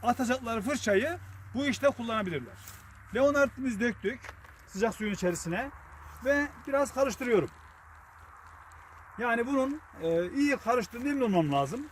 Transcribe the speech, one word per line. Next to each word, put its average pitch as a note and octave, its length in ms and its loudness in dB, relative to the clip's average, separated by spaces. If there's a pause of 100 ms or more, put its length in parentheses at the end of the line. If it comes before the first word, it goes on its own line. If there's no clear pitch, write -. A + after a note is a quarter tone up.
Atacakları A#3+ 580 0
fırçayı B3+ 580 0 (340)
bu C4+ 120 0
işte C#4 220 2
kullanabilirler. G#3+ 680 -2 (580)
Leonard'ımızı C4+ 640 2
döktük A#3 400 -2 (480)
sıcak G#3+ 280 0
suyun G#3 180 -2
içerisine F3+ 580 -2 (540)
ve C#4+ 220 2 (200)
biraz C#4 260 2
karıştırıyorum. A#3+ 560 2 (1700)
Yani A#3 300 0
bunun, C#4 340 0 (200)
e, E3 300 2
iyi C#4 260 2
karıştığını A#3+ 520 0
emin C#4+ 120 0
olmam F3+ 300 4
lazım. C#3+ 400 0